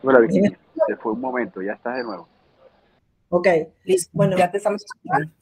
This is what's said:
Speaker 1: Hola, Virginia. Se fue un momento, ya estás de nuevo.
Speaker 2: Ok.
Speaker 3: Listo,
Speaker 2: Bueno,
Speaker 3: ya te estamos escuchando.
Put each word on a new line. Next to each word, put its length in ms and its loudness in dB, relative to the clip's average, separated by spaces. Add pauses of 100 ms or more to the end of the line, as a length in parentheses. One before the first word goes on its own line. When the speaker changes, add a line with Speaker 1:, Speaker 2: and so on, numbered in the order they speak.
Speaker 1:
Hola, 160 6
Virginia. 400 2 (280)
Se 100 -4
fue 160 -4
un 80 -6
momento, 420 -6
ya 100 -8
estás 240 -10
de 60 -8
nuevo. 240 -12 (1000)
Speaker 2:
Ok. 180 2 (360)
Speaker 3:
Listo, 300 -2
Speaker 2:
Bueno, 240 0
Speaker 3:
ya 140 2
te 60 -6
estamos 280 -4
escuchando. 460 -6 (100)